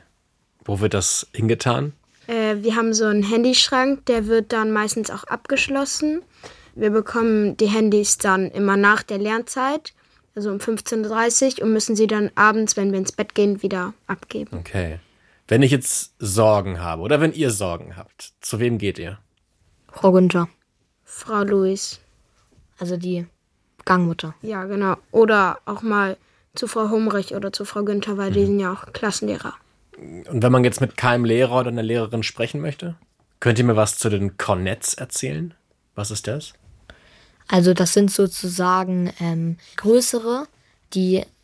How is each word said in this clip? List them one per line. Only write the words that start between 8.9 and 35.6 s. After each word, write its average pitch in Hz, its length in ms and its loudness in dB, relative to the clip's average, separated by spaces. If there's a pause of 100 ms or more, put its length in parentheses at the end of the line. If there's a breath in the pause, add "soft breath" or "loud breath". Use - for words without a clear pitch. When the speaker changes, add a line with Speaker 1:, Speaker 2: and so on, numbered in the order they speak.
Speaker 2:
der 202 140 -8
Lernzeit, 240 760 -4 (440)
also 208 140 -6
um 202 120 -4
fünfzehn 220 400 -4
Uhr 214 80 -4
dreißig, 233 520 0
und 220 120 2
müssen 220 240 0
sie 220 100 4
dann 214 280 -2
abends, 214 420 2
wenn 196 160 0
wir 190 60 -2
ins 196 120 -4
Bett - 240 -6
gehen, 202 260 2
wieder 190 320 -4 (140)
abgeben. - 500 -10
Speaker 1:
Okay. 87 420 -6 (500)
Wenn 120 140 6
ich 127 80 6
jetzt - 480 -2
Sorgen 101 600 2
habe 85 220 -6
oder 139 180 0
wenn 160 140 2
ihr 143 180 -2
Sorgen 87 460 -6
habt, - 420 -20
zu 110 220 -6
wem 120 160 0
geht 95 220 -4
ihr? 90 180 -12 (720)
Speaker 3:
Frau 190 220 4
Günther. 180 340 4 (560)
Speaker 2:
Frau - 400 -6
Louis. 196 560 -2 (800)
Speaker 3:
Also 180 160 -6
die 175 300 -6 (580)
Gangmutter. 165 580 2
Speaker 2:
Ja, 208 220 -8
genau. 196 320 0 (160)
Oder 214 540 4
auch 202 160 -8
mal 202 340 0 (400)
zu 240 120 -6
Frau 214 220 -2
Humrich 214 460 0
oder 196 160 -6
zu 202 140 -8
Frau 208 180 -6
Günther, 202 340 -2
weil 196 140 -2
die 196 80 2
Speaker 1:
Mhm. 196 60 4
Speaker 2:
sind 202 160 2
ja 185 100 -2
auch - 220 -12
Klassenlehrer. - 600 -6 (420)
Speaker 1:
Und 92 440 -6
wenn 123 120 6
man 127 100 6
jetzt 123 160 2
mit - 160 -2
keinem 123 300 2
Lehrer 120 340 4
oder 123 80 0
einer 117 160 -4
Lehrerin 113 400 -2
sprechen 120 380 -6
möchte, 160 340 -8 (460)
könnt 113 180 4
ihr 123 60 4
mir 117 100 4
was 107 220 2
zu 113 120 -2
den 101 280 -2
Cornets 95 560 -2
erzählen? 147 600 -8 (420)